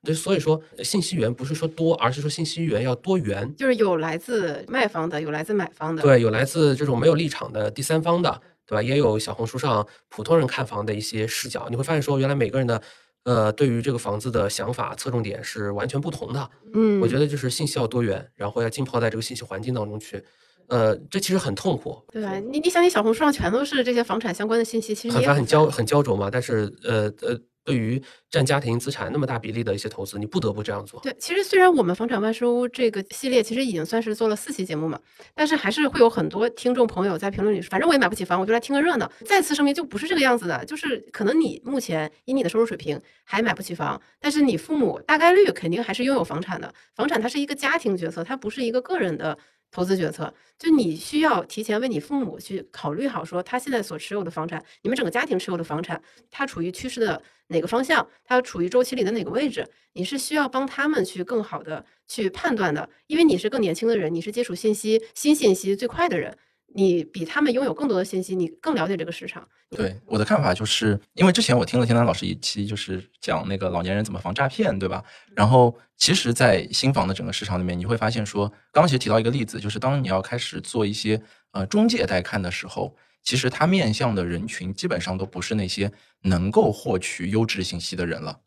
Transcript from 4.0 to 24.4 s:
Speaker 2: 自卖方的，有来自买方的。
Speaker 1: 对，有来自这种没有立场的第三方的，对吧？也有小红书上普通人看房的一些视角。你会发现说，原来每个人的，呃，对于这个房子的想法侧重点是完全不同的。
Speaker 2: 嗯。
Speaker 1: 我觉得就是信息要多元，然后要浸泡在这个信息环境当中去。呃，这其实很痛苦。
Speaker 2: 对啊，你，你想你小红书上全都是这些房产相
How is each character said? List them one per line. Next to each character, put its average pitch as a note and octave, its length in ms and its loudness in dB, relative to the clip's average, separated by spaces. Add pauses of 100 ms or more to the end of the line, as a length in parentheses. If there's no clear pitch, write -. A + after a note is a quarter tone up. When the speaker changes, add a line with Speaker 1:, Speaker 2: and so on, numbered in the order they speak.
Speaker 2:
自 F3 520 -4
卖 A#3+ 200 0
方 E3+ 220 -4
的， D3+ 100 -4
有 D3+ 120 -4
来 D3+ 120 -4
自 G#3+ 80 -6
买 G3 220 0
方 D#3+ 220 -4
的。 D#3 80 -2
Speaker 1:
对， C3+ 180 8
有 A2+ 80 2
来 A2+ 160 0
自 D3 300 2
这 C#3+ 100 -2
种 C3 100 0
没 A#2 120 4
有 E3+ 80 6
立 D#3+ 120 0
场 - 240 -8
的 G#2+ 200 -2
第 C#3 100 -10
三 D#3+ 180 0
方 E3+ 220 2
的， D#3 180 0 (280)
对 G#2 80 -4
吧？ G#2+ 80 0
也 C3 140 2
有 A2+ 200 4
小 G#2+ 160 -4
红 A2+ 140 -4
书 C3 100 -8
上 A2+ 300 0 (220)
普 - 140 -10
通 E3 140 4
人 C#3+ 80 4
看 - 180 -4
房 B2 220 -6
的 A2 80 -2
一 G#2+ 80 -4
些 G#2+ 240 -2
视 A2+ 240 -6
角。 - 220 -8
你 A#2+ 40 -2
会 C3 80 -2
发 D#3+ 100 0
现 D3+ 80 2
说， C#3 180 2
原 C3+ 100 2
来 C#3 60 2
每 A#2+ 160 0
个 C3+ 80 0
人 B2+ 80 0
的， A2+ 120 0 (440)
呃， A2+ 300 4
对 C#3+ 140 2
于 A#2 140 2
这 C3+ 100 -2
个 A#2+ 60 -2
房 G#2 220 -4
子 C3 100 -6
的 G#2+ 180 0
想 G#2 240 -4
法 - 220 -6
侧 - 160 -8
重 A#2+ 140 -2
点 G#2+ 200 -6
是 G#2 280 -6
完 G#2 180 -4
全 C#3 100 -2
不 D#3 120 -4
同 - 200 -10
的。 C3+ 160 -4 (280)
Speaker 2:
嗯。 G#3 260 4
Speaker 1:
我 F3+ 60 4
觉 D3+ 100 2
得 D3 80 4
就 C#3+ 100 -4
是 B2+ 140 -2
信 D3 160 -4
息 C#3 140 -2
要 A#2 80 0
多 A#2+ 160 0
元， F#2+ 200 -2 (120)
然 G2+ 160 -6
后 A#2 100 -2
要 A2+ 80 0
浸 C3 160 -4
泡 B2 140 -2
在 A#2 100 2
这 A2 80 -4
个 A2+ 60 -4
信 B2+ 120 -8
息 A#2 60 -10
环 G2+ 180 -10
境 B2 140 -4
当 G#2 160 -4
中 G#2+ 100 -10
去。 - 240 -12 (440)
呃， A2 280 2 (140)
这 F#3+ 100 -2
其 F#3+ 80 -2
实 F#3 100 2
很 B2+ 180 0
痛 E3 200 0
苦。 - 240 -8 (120)
Speaker 2:
对 A3 120 -6
啊， G3 160 -4
你， C4 200 -4
你 E4+ 100 2
想 F4 140 4
你 F4+ 60 8
小 A3 120 2
红 A3 100 4
书 A3+ 80 0
上 D4+ 140 4
全 F3 180 0
都 C4 140 2
是 C#4 180 0
这 B3 80 0
些 A#3+ 120 2
房 F#3+ 160 -2
产 G3+ 140 -2
相 G#3 140 -4